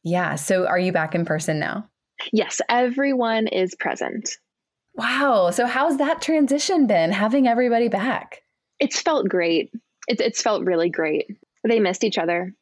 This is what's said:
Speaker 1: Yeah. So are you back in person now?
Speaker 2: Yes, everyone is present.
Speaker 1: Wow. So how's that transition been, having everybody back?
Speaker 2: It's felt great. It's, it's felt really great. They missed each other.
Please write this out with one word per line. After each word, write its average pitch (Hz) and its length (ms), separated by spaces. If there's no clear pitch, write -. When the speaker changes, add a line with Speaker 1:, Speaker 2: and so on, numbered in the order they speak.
Speaker 1:
Yeah. 170 320
So 185 300
are 180 140
you 185 120
back 160 220
in 170 120
person 156 340
now? - 280
Speaker 2:
Yes, - 260
everyone 247 800
is 185 280
present. - 640
Speaker 1:
Wow. 240 560
So 240 160
how's 269 300
that 302 240
transition 294 680
been, 170 240
having 220 360
everybody 233 400
back? 202 540
Speaker 2:
It's 277 200
felt 285 300
great. 170 420
It's, - 140
it's 226 200
felt 208 240
really 175 240
great. 156 380
They 226 120
missed 190 240
each 202 140
other. 175 440